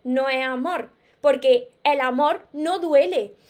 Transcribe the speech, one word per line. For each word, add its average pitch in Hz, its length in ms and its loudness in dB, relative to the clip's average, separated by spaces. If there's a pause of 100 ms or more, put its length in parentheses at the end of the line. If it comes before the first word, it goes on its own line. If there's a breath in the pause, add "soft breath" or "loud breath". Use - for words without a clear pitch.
no 262 240 -2
es 262 180 -2
amor, 262 460 -6 (300 soft breath)
porque 269 480 2 (140)
el 285 180 2
amor 262 520 -2
no 320 260 -4
duele. 302 540 0 (160 loud breath)